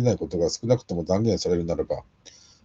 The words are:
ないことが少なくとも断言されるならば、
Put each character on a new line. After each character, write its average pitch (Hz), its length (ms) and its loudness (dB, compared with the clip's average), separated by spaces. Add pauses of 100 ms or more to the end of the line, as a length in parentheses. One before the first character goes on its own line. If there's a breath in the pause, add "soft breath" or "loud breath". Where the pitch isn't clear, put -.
な 123 100 4
い 90 60 2
こ - 100 -6
と 92 100 -4
が 85 120 2
少 - 160 -8
な 123 100 4
く - 80 -2
と 92 120 -6
も 85 80 -2
断 98 200 0
言 107 140 2
さ - 120 -2
れ 87 80 2
る 85 60 0
な 82 120 -2
ら 78 80 -2
ば、 - 200 -6 (600 soft breath)